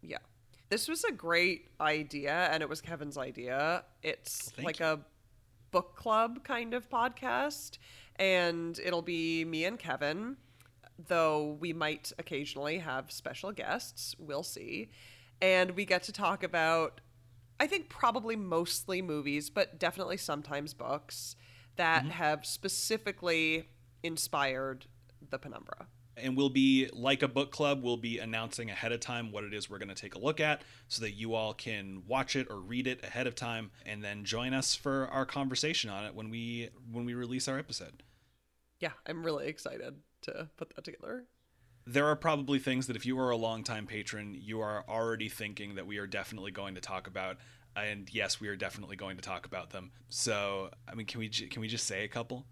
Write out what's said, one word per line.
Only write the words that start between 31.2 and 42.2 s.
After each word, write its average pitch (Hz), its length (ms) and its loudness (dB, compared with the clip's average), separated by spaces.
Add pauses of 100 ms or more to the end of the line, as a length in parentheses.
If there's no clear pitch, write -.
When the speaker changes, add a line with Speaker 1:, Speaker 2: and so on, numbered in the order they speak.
Speaker 2:
all 110 200 0
can 98 520 -6
watch 131 300 2
it 131 140 0
or 104 100 -8
read 120 260 -2
it 127 160 -2
ahead 127 240 -2
of 120 80 -2
time 113 360 -4 (160)
and 104 180 -6
then 104 200 -6
join 117 280 0
us 131 220 4
for 135 340 0
our 135 160 0
conversation 135 640 0
on 101 160 -4
it 107 100 -8
when 110 140 -8
we, 117 400 -4 (220)
when 120 160 -4
we 120 80 -4
release 123 340 -2
our 135 100 0
episode. - 440 -8 (760)
Speaker 1:
Yeah, 160 140 -4 (140)
I'm 165 180 -4
really 147 220 0
excited 139 480 -6 (280)
to - 340 -8
put - 200 -12
that - 80 -14
together. - 400 -8 (640)
Speaker 2:
There 139 200 4
are 151 100 6
probably 143 420 4